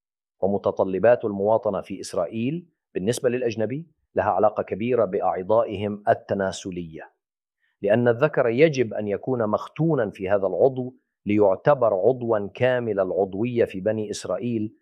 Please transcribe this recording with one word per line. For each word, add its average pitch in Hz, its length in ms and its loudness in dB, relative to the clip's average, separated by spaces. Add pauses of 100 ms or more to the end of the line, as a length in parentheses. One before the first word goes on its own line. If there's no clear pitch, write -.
(400)
ومتطلبات 98 840 0
المواطنة 101 560 -2
في 92 180 -12
إسرائيل 113 680 -6 (240)
بالنسبة 117 360 -2
للأجنبي 120 580 -4 (280)
لها 95 140 0
علاقة 101 340 2
كبيرة 113 420 0
بأعضائهم 101 1040 -2
التناسلية، 92 1040 -4 (720)
لأن 113 260 4
الذكر 127 400 2
يجب 123 460 4
أن 104 140 -6
يكون 110 420 -2
مختونا 127 600 -2
في 92 200 -6
هذا 98 180 2
العضو 123 480 0 (300)
ليعتبر 104 680 4
عضواً 110 600 0
كامل 120 460 0
العضوية 95 680 0
في 95 140 -6
بني 107 300 -2
إسرائيل، 107 720 -4